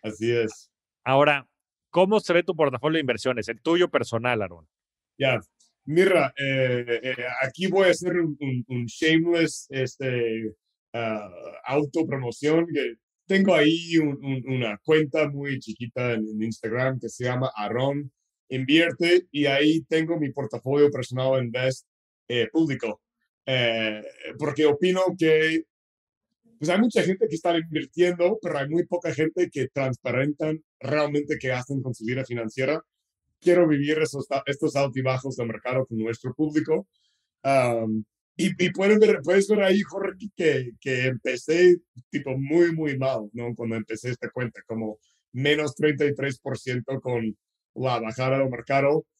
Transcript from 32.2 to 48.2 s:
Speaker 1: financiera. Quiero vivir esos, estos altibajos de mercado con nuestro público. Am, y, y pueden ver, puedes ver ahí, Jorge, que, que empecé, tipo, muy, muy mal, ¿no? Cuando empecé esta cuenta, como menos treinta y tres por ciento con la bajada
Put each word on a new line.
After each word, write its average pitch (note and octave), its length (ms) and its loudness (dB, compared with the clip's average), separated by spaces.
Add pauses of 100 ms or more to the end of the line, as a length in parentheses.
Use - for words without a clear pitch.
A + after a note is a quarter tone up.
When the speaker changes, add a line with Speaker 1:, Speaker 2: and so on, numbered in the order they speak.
Speaker 1:
financiera. B2+ 600 -4 (580)
Quiero F3 260 6
vivir D3+ 320 2
esos, C#3+ 280 -2 (180)
estos C#3+ 320 -2
altibajos C3 600 -2
de B2 100 -4
mercado B2+ 400 -4
con A2+ 120 -8
nuestro A2+ 360 -6
público. D#3 520 -2 (560)
Am, A#2 600 2 (320)
y, F3+ 140 0 (120)
y F3+ 80 2
pueden G3+ 280 4
ver, G3+ 260 6
puedes G3 240 4
ver G3+ 140 4
ahí, F#3+ 180 4
Jorge, F#3+ 560 -6
que, C3+ 340 0 (100)
que C3 260 -2
empecé, D3+ 680 4 (340)
tipo, C3+ 280 -4
muy, E3 340 4
muy D3+ 260 -2
mal, B2 340 -2
¿no? A#2+ 220 -6
Cuando A2+ 220 -6
empecé A2+ 340 -8
esta B2 200 -8
cuenta, B2 360 -8
como A2 320 -8 (340)
menos D3 420 0
treinta D3+ 300 0
y C#3+ 100 0
tres C#3 240 -4
por C3+ 200 -8
ciento B2+ 420 -6
con A#2 360 -4 (400)
la B2 220 -2
bajada B2+ 400 -2